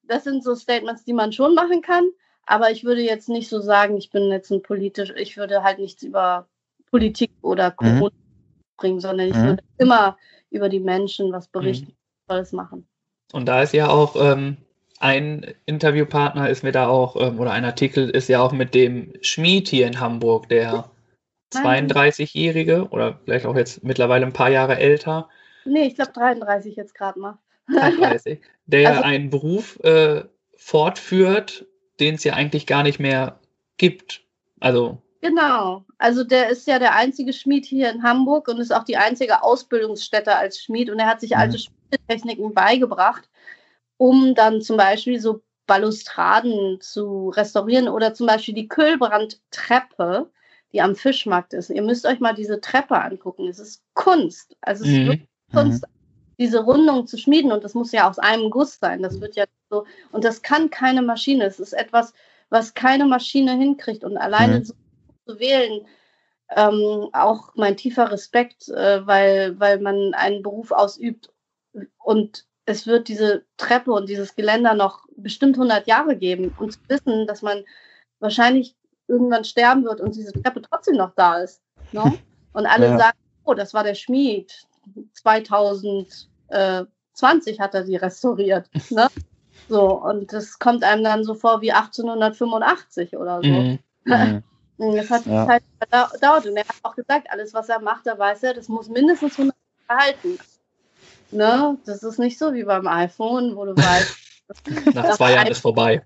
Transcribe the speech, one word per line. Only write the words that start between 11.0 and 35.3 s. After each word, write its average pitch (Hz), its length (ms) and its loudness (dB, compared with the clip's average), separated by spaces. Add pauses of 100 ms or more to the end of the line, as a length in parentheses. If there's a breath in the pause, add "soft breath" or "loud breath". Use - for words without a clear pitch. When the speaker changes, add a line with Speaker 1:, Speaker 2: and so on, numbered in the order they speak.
Speaker 1:
was 180 160 -12
berichten, 143 440 -6
Speaker 3:
Mhm. - 40 -20 (320)
Speaker 1:
Tolles 185 240 -6
machen. 185 340 -14 (460)
Speaker 3:
Und 127 140 -6
da 127 160 2
ist 147 100 0
ja 151 160 2
auch, 147 280 4
ähm, 139 420 2 (420)
ein 147 540 -2 (100)
Interviewpartner 147 840 0
ist 131 120 -4
mir 135 100 -2
da 131 140 2
auch, 127 300 2
ähm, 117 240 -2
oder 120 120 -2
ein 113 120 -2
Artikel 131 460 0
ist 131 180 -2
ja 123 140 4
auch 127 100 2
mit 131 220 -4
dem 123 480 2
Schmied 180 460 0
hier 127 180 2
in 123 140 -8
Hamburg, 117 500 -2
der 117 400 0 (640)
Speaker 1:
Nein. 262 80 -4
Speaker 3:
zweiunddreißigjährige 156 1300 0
oder 113 340 -4
vielleicht 123 220 -4
auch 120 100 -2
jetzt 120 280 -4
mittlerweile 127 420 0
ein 127 80 -10
paar 127 160 0
Jahre 131 280 2
älter. 156 520 0 (340 soft breath)
Speaker 1:
Nee, 285 220 0
ich 254 80 -6
glaub 269 180 -6
dreiunddreißig 214 640 -2
jetzt 208 180 -14
grad 196 220 -8
mal. 196 220 -14 (160)
<laughs> - 200 -8
Speaker 3:
Dreiunddreißig, 339 680 0 (260 soft breath)
der 143 240 6
Speaker 1:
Also 139 140 2
Speaker 3:
einen 139 260 -2
Beruf, 160 520 -4
äh, 156 420 4 (320)
fortführt, 185 1080 0 (360)
den 156 160 0
es - 80 -10
ja 143 100 0
eigentlich 147 320 -4
gar 143 160 0
nicht 143 180 0
mehr 131 400 -2 (380)
gibt. - 440 -2 (380)
Also 123 400 0 (220)
Speaker 1:
Genau. 254 640 0 (120)